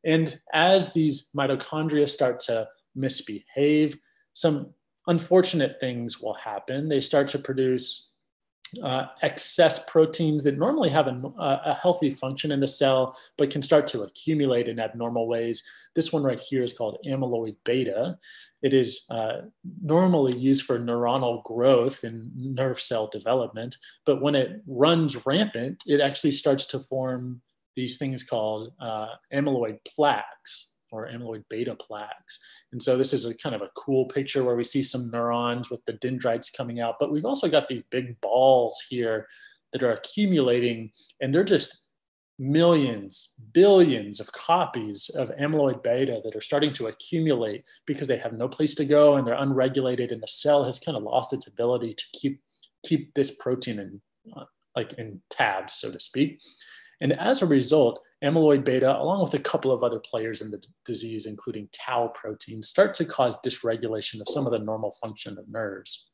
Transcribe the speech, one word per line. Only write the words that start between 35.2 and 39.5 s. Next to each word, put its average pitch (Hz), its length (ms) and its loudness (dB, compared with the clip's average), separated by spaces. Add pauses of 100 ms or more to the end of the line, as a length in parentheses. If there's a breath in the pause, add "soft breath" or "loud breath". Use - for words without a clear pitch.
with 120 160 -10
the 120 80 -6
dendrites 123 560 -4
coming 120 320 -8
out, 117 180 -2
but 147 120 0
we've 151 140 -2
also 269 220 0
got 147 200 4
these 117 160 -6
big 127 380 -6
balls 123 680 4
here 113 380 -2 (440 loud breath)